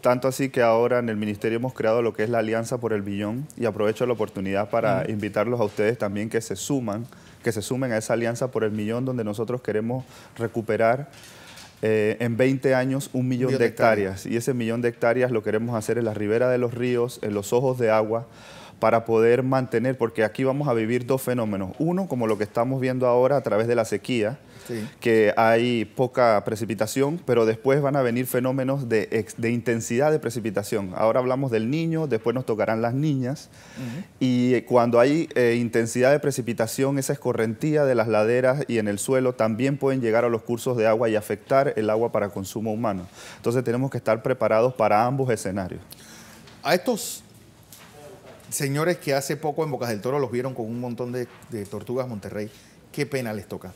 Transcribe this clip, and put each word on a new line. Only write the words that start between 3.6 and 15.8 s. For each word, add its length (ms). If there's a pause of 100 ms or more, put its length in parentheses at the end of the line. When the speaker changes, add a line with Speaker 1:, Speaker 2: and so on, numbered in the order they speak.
Speaker 1:
aprovecho 420
la 60
oportunidad 580
para 320
Speaker 2:
Ujú. 80
Speaker 1:
invitarlos 480
a 60
ustedes 340
también 300
que 120
se 140
suman, 540 (340)
que 80
se 100
sumen 300
a 60
esa 160
Alianza 400
por 100
el 80
Millón, 340
donde 200
nosotros 380
queremos 420 (340)
recuperar, 720 (720)
eh, 380
en 160
veinte 400
años 380
un 120
millón 200
Speaker 2:
Un 20
millón 40
Speaker 1:
de 60
Speaker 2:
de 80
hectáreas. 520
Speaker 1:
hectáreas. 140
Y 40
ese 180
millón 260
de 100
hectáreas 420
lo 100
queremos 320
hacer 240